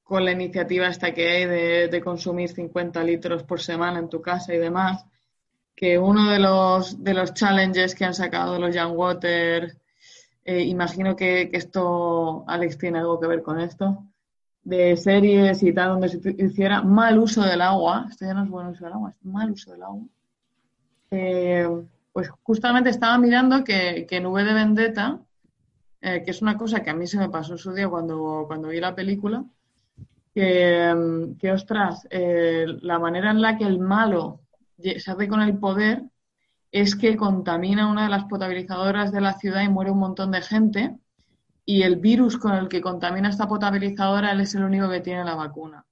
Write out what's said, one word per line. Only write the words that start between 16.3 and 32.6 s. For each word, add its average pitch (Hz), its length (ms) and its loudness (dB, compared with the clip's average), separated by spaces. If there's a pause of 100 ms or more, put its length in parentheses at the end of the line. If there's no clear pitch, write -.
hiciera 196 380 2
mal 220 380 6
uso 220 240 2
del 180 180 2
agua, 180 480 2
esto - 160 -14
ya 190 80 -4
no 196 120 -2
es 190 40 -6
buen 180 180 -10
uso 175 180 -14
del 170 80 -12
agua, 208 180 -8
es - 140 -20
mal 208 260 -4
uso 196 220 -12
del 175 100 -20
agua, 202 220 -14 (1040)
eh, 180 560 0 (460)
pues 190 160 -6 (140)
justamente 240 480 2
estaba 233 260 2
mirando 254 460 4
que, 180 440 -2
que 180 100 -4
en 180 100 -2
V 190 160 0
de 214 100 2
Vendetta, 220 680 2 (800)
eh, 180 240 -4
que 185 80 -6
es 180 120 -6
una 214 140 2
cosa 220 260 -2
que 151 80 -6
a 151 40 -4
mí 175 120 -6
se 202 100 -4
me 190 120 0
pasó 160 240 -8
en 170 40 -10
su 185 160 -10
día 196 160 -2
cuando, 156 580 -4
cuando 156 200 -10
vi 165 120 -6
la 180 140 -4
película, 202 500 -4 (920)
que, 175 640 4
mm, 165 440 -4
que, 190 120 -2
ostras, 196 600 -2
eh, 170 540 0 (160)